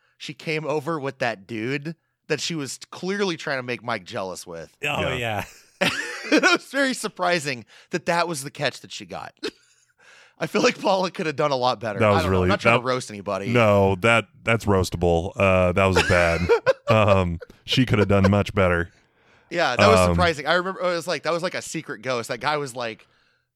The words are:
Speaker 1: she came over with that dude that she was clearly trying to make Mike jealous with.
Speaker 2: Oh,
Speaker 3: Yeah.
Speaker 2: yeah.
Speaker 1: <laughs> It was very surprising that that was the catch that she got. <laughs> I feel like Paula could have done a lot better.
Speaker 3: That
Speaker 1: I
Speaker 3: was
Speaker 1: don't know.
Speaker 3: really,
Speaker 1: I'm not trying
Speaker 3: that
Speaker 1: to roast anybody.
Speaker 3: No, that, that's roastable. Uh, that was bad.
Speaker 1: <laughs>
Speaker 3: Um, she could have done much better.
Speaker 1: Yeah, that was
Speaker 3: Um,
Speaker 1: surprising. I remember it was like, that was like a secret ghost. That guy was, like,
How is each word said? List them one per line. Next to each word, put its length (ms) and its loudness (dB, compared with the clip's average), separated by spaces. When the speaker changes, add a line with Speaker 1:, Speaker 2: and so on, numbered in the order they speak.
Speaker 1:
she 160 -14
came 320 -6
over 340 -4
with 180 -8
that 280 -4
dude 500 -8
that 120 -2
she 140 -6
was 240 -8
clearly 460 -4
trying 220 -6
to 40 -6
make 200 -6
Mike 220 -6
jealous 420 -8
with. 380 -14
Speaker 2:
Oh, 20 -6
Speaker 3:
Yeah. 0 -
Speaker 2:
yeah. 300 -4
Speaker 1:
<laughs> 100 2
It 80 6
was 280 2
very 240 0
surprising 720 -4
that 160 -4
that 200 2
was 160 -6
the 80 -10
catch 300 -4
that 120 -20
she 120 -14
got. 300 -14
<laughs> 500 -20
I 80 -4
feel 160 -2
like 180 2
Paula 300 0
could 160 -6
have 100 -4
done 140 0
a 60 0
lot 220 2
better. 200 -6
Speaker 3:
That 100 4
Speaker 1:
I 40 6
Speaker 3:
was 100 2
Speaker 1:
don't 80 0
know. 80 -
Speaker 3:
really, 60 2
Speaker 1:
I'm 40 2
not 120 2
trying 160 4
Speaker 3:
that 40 2
Speaker 1:
to 60 -6
roast 240 -2
anybody. 400 -6
Speaker 3:
No, 460 4
that, 320 2
that's 220 0
roastable. 720 2
Uh, 360 4
that 140 2
was 220 4
bad. 380 4
Speaker 1:
<laughs> 40 -4
Speaker 3:
Um, 500 4
she 220 2
could 140 2
have 80 2
done 220 4
much 240 0
better. 360 0
Speaker 1:
Yeah, 280 0
that 100 4
was 140 6
Speaker 3:
Um, 140 4
Speaker 1:
surprising. 320 0
I 80 2
remember 260 -2
it 40 -4
was 220 -2
like, 160 -4
that 100 -2
was 100 -2
like 120 -6
a 80 -6
secret 400 -10
ghost. 260 -4
That 120 -8
guy 180 -2
was, 180 -8
like, 300 -8